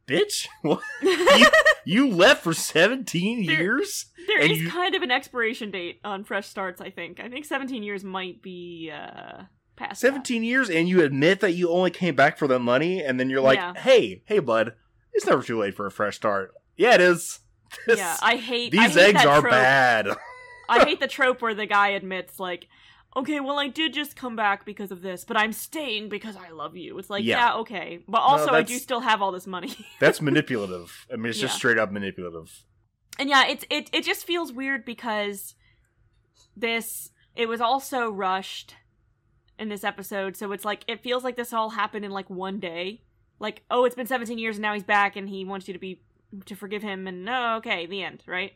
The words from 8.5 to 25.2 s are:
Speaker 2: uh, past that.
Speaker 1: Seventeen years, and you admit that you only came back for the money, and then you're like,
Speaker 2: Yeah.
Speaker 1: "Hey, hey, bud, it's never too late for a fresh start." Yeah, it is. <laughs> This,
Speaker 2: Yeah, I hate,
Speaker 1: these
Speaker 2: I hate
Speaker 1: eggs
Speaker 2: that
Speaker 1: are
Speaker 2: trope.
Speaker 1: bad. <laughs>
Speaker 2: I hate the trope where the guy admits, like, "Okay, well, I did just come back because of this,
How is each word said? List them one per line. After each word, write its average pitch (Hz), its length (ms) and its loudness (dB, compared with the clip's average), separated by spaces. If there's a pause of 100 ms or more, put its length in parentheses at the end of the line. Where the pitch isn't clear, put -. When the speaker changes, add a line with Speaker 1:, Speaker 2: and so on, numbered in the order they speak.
Speaker 2:
uh, - 520 -16 (320)
past - 240 -10
that. 247 80 4
Speaker 1:
Seventeen 262 340 -2
years, 240 280 0
and 165 180 2
you 180 140 6
admit 147 380 4
that 196 120 2
you 175 180 0
only 180 200 2
came 175 260 -2
back 143 220 4
for 147 100 0
the 127 100 4
money, 147 440 2
and 127 180 -2
then 131 100 0
you're 135 120 2
like, 135 160 6
Speaker 2:
Yeah. 180 160 -6
Speaker 1:
"Hey, 175 500 4
hey, 208 140 0
bud, 113 360 0 (380)
it's 440 140 -2
never 147 160 4
too 113 180 -4
late 101 160 -2
for 101 100 -6
a 95 40 -8
fresh 104 260 -4
start." 98 360 -2 (240)
Yeah, 233 180 6
it 185 60 8
is. 180 440 2
<laughs> - 40 -20 (400)
This, 226 100 4
Speaker 2:
Yeah, 170 240 -2
I 233 140 2
hate, 240 340 -4
Speaker 1:
these 190 260 6
Speaker 2:
I 170 40 8
hate 190 80 10
Speaker 1:
eggs 208 160 6
Speaker 2:
that - 20 8
Speaker 1:
are 147 140 8
Speaker 2:
trope. - 100 2
Speaker 1:
bad. 127 580 4 (300)
<laughs> - 300 -16
Speaker 2:
I 240 160 6
hate 302 160 2
the 262 80 0
trope 254 340 0
where 220 120 -2
the 208 120 -6
guy 202 220 4
admits, 190 500 -6
like, 180 300 -8 (480)
"Okay, 285 240 -2
well, 277 180 -4
I 285 80 -2
did 302 260 -2
just 294 220 -6
come 240 220 -10
back 202 280 0
because 202 280 -12
of 175 100 -12
this, 185 220 -10